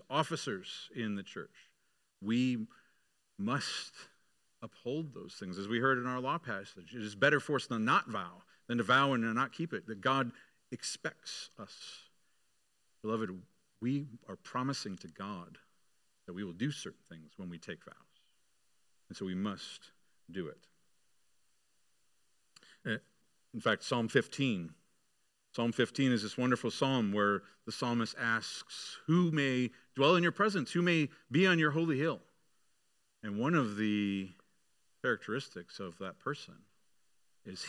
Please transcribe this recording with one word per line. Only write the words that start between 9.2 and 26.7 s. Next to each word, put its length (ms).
to 100
not 180
keep 220
it, 140
that 140
God 300
expects 840
us. 440
Beloved, 300
we 240
are 60
promising 640
to 100
God 500
that 60
we 100
will 100
do 160
certain 400
things 280
when 120
we 80
take 260
vows. 120
And 80
so 80
we 80
must 560
do 200
it. 180
Uh, 120
in 60
fact, 220
Psalm 240
fifteen, 680
Psalm 160
fifteen 400
is 100
this 160
wonderful 320
psalm 420